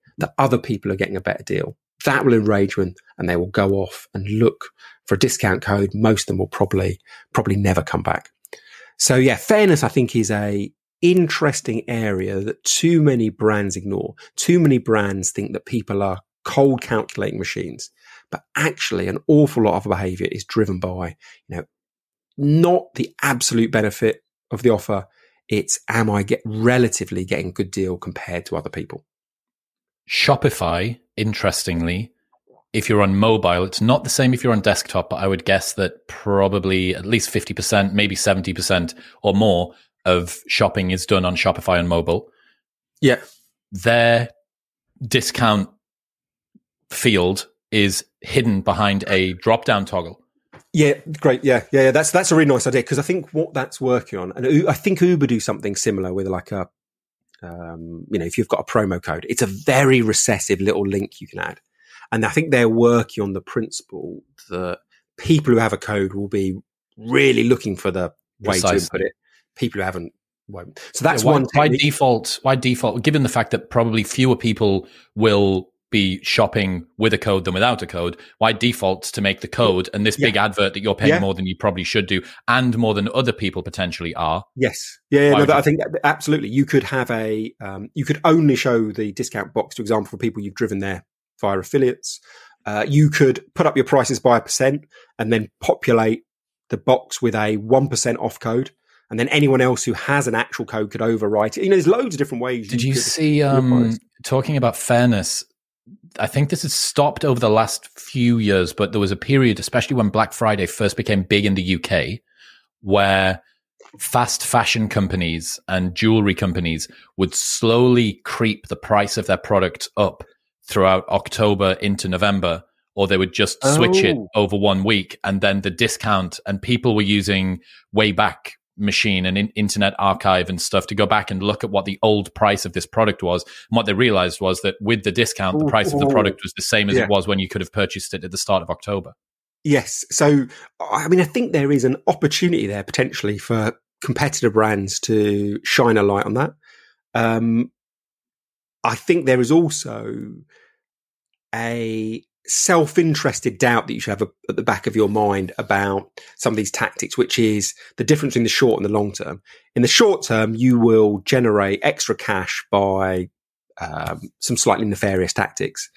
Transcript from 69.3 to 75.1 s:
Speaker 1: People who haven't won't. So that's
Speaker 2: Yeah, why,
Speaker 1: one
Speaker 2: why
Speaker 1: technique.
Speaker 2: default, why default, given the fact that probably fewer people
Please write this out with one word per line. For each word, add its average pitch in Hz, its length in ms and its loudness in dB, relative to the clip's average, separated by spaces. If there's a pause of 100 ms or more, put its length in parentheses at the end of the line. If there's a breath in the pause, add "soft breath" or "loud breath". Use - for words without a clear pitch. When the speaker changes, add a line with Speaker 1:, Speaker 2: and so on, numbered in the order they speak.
Speaker 1:
People 101 240 -6
who 95 40 -4
haven't 90 280 -8 (360)
won't. 95 320 -18 (140)
So - 100 0
that's 143 180 2
Speaker 2:
Yeah, 117 60 2
why, 135 60 6
Speaker 1:
one 139 180 2
Speaker 2:
why 147 140 4
Speaker 1:
technique. 135 140 2
Speaker 2:
default, 135 640 0
why 131 140 2
default, 120 480 -2
given 151 180 2
the 123 60 2
fact - 240 -2
that - 180 -4
probably 113 320 2
fewer 131 320 2
people 104 540 0 (260 loud breath)